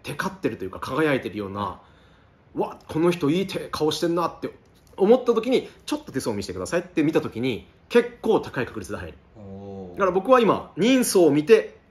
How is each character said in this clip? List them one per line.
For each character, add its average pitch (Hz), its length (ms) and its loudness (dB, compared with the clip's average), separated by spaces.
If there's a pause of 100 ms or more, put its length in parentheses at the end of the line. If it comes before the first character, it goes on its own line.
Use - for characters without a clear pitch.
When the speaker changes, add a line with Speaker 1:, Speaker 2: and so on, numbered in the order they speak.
Speaker 1:
テ 139 100 -10
カ 190 160 -6
っ - 100 -12
て - 100 -2
る 113 60 -6
と - 80 -12
い 95 60 -8
う - 20 -12
か、 - 80 -14
輝 147 360 -2
い 123 40 -2
て 110 100 -8
る 92 80 -10
よ 104 100 -6
う - 20 -12
な、 98 320 -8 (760)
「わ、 - 320 -6
こ - 120 -8
の 175 120 4
人 160 180 -2
い 175 120 0
い 190 60 -4
手、 - 220 -10
顔 156 220 -2
し - 80 -6
て 175 80 0
ん 170 80 -2
な」 165 160 0
っ - 80 -20
て 127 100 -8 (460)
思 202 180 6
っ 254 80 6
た 240 120 2
時 226 160 -2
に、 247 200 0 (160)
「ち - 60 -12
ょ 294 60 -2
っ - 80 -18
と - 80 -14
手 131 80 -4
相 120 120 -4
見 101 100 -6
せ - 40 -10
て 90 60 -10
く 92 60 -10
だ 92 80 -6
さ 165 100 -2
い」 - 40 0
っ - 20 -6
て 170 200 -2
見 156 80 0
た 160 80 2
時 117 220 -4
に、 120 260 -4 (220)
結 240 320 2
構 202 180 2
高 - 220 -6
い 156 40 -4
確 - 140 -12
率 101 140 -12
で 101 40 -8
入 92 140 -12
る。 - 60 -20 (180)
Speaker 2:
お 101 540 -14
ー。 - 20 -16
Speaker 1:
だ - 60 -14
か 196 80 0
ら 185 60 2
僕 190 200 0
は 254 80 8
今、 175 380 2
人 247 260 4
相 180 220 4
を 147 60 6
見 147 140 2
て、 - 460 4